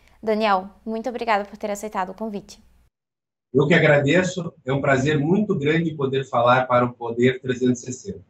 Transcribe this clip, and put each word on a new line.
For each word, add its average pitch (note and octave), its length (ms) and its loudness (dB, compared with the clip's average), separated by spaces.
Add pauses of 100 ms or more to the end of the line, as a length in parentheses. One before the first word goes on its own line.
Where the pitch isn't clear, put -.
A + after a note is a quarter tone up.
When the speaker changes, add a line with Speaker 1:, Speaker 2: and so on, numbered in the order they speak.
(200)
Speaker 1:
Daniel, G#3 480 0 (160)
muito A3+ 240 -8
obrigada A3+ 380 -2
por G#3 120 -20
ter G#3+ 120 -8
aceitado G3+ 400 -6
o F#3+ 60 -14
convite. G#3 440 -12 (960)
Speaker 2:
Eu C#3+ 140 4
que E3 80 4
agradeço. D#3 760 2 (140)
É C3 80 -2
um C#3 80 -2
prazer C#3 380 2
muito F#3 340 0
grande D3+ 400 0
poder C3+ 340 -4
falar B2 380 2
para B2 200 2
o B2 80 -6
Poder A#2 460 0
trezentos B2 440 -2
e - 20 -16
sessenta. G2+ 440 -12